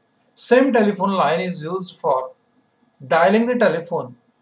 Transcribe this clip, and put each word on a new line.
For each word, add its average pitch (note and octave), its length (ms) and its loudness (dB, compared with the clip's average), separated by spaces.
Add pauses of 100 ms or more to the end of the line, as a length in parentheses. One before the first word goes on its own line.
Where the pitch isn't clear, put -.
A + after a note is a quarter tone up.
(340)
same C4 360 2
telephone G3+ 420 0
line E3+ 280 0
is F3 220 -6
used F#3 360 -8
for C3 340 -4 (760)
dialing F#3+ 400 2
the B3 100 -2
telephone, E3 580 -2 (280)